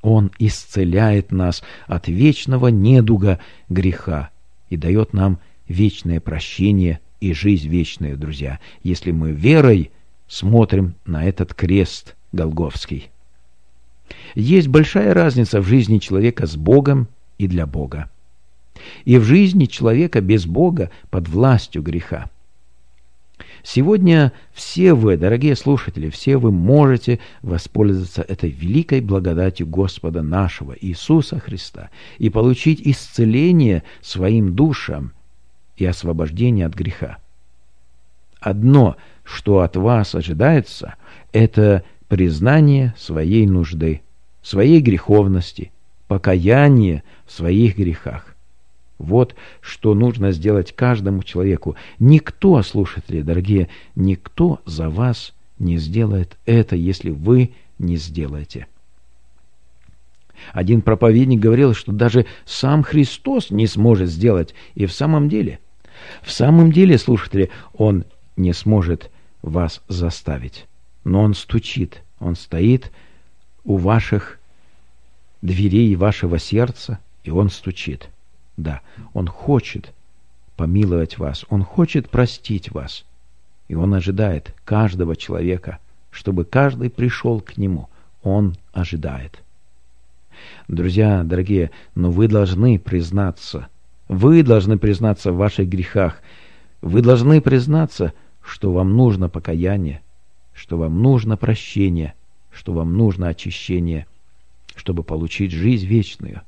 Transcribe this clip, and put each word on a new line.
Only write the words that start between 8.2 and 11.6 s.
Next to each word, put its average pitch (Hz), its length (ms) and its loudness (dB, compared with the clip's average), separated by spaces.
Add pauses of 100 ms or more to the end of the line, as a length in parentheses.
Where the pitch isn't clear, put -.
если 90 280 -4
мы 80 200 -2
верой 107 600 4 (360)
смотрим 98 680 0 (100)
на 80 180 -6
этот 92 300 -4
крест - 600 -2 (180)